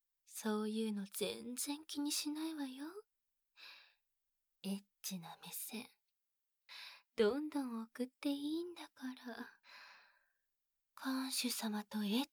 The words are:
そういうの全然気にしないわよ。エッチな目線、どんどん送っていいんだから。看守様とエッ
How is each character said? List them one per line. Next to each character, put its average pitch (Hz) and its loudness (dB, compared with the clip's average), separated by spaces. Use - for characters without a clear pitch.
そ 214 0
う 214 0
い 220 2
う 214 0
の 202 -2
全 226 -2
然 294 -2
気 - -4
に 294 2
し 302 2
な 311 0
い 320 -2
わ 285 0
よ。 269 -6
エ 196 -2
ッ 196 0
チ 190 -4
な 165 -10
目 175 -12
線、 - -6
ど 220 8
ん 302 0
ど 294 0
ん 233 -2
送 247 -2
っ - 0
て - -2
い - 6
い 302 0
ん 349 -6
だ 302 -10
か 254 -8
ら。 233 -8
看 262 2
守 247 2
様 208 0
と 214 0
エ 214 6
ッ 277 -2